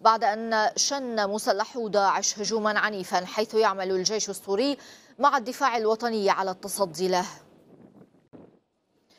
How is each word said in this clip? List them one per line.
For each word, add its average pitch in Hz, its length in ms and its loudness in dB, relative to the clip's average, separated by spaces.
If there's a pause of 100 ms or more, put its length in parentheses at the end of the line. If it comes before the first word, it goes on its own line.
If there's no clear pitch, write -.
بعد 226 240 4
أن 220 520 2
شن 233 540 -2
مسلحو 214 580 -2
داعش 196 500 2
هجوما 214 400 0
عنيفا، 185 460 -2
حيث 220 300 -2
يعمل 196 360 2
الجيش 196 400 -2
السوري 226 460 -2 (420)
مع 277 180 4
الدفاع 247 400 -2
الوطني 220 540 0
على 190 200 0
التصدي 185 580 -4
له. 185 180 0 (1900)